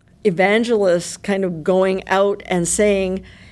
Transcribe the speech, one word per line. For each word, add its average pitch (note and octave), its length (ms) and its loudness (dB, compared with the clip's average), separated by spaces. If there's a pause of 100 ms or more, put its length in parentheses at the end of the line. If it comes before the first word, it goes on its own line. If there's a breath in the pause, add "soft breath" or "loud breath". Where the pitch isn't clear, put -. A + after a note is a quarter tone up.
(240)
evangelists G3 920 2
kind G3 280 -2
of E3+ 180 -6
going F#3 460 0
out G3+ 380 0
and F3 200 -2
saying, F#3+ 560 0 (300 loud breath)